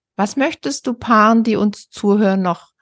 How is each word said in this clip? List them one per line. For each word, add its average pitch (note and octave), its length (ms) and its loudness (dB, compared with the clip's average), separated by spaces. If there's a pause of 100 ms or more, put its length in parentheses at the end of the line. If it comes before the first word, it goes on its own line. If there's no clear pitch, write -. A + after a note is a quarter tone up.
(180)
Was G3+ 180 -4
möchtest C#4 520 -4
du B3 60 -2
Paaren, A3+ 500 2
die A3 120 0
uns G3+ 340 -2
zuhören, G3+ 520 0
noch F3 400 -4